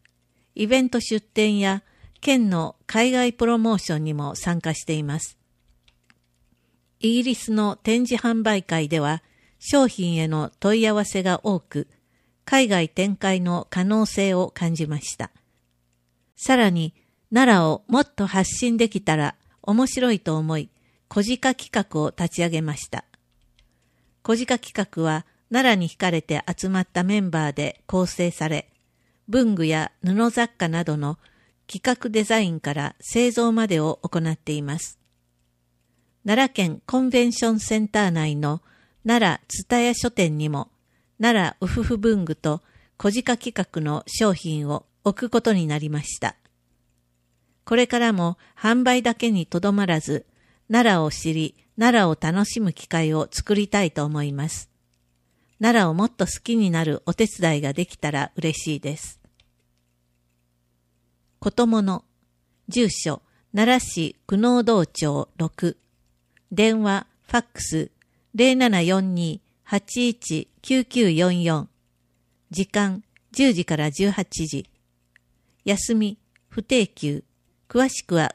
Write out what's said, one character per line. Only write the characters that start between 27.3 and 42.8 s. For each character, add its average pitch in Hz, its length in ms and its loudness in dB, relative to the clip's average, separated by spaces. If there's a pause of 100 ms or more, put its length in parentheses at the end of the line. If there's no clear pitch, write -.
バ 156 220 -2
ー - 20 -10
で - 320 -6
構 185 200 0
成 175 240 -2
さ 156 180 -6
れ、 151 220 -6 (580)
文 226 260 2
具 165 120 0
や 156 260 -2 (100)
布 208 280 2
雑 233 200 0
貨 170 200 -4
な 165 140 -2
ど 156 120 -2
の 147 220 -4 (480)
企 - 160 -12
画 247 280 -2
デ 214 140 0
ザ 220 160 2
イ 190 100 0
ン 160 100 -6
か 143 140 -4
ら 147 260 -4
製 240 300 2
造 233 220 2
ま 226 140 2
で 175 140 0
を 156 220 -2
行 - 160 -4
っ 160 180 0
て - 160 -10
い 151 100 -4
ま 143 160 -6
す。 - 200 -12 (1300)
奈 247 260 2
良 - 40 -20
県 170 320 -2
コ 254 140 0
ン 254 100 2
ベ 247 140 4
ン 240 80 0
シ - 120 -2
ョ 233 80 2
ン 220 80 0
セ 220 180 -2
ン 214 100 0
タ 208 200 2
ー - 20 2
内 156 260 0
の 147 260 -2 (440)
奈 220 340 2
良 - 80 -20
蔦 - 320 -2
屋 240 140 2
書 240 160 -2
店 160 280 0
に 151 100 -2
も、 139 220 -6 (500)
奈 214 400 2
良 190 60 -2
う - 0 -
ふ 226 160 -2
ふ 226 160 0
文 202 260 2
具 156 120 -4
と 156 260 -2 (340)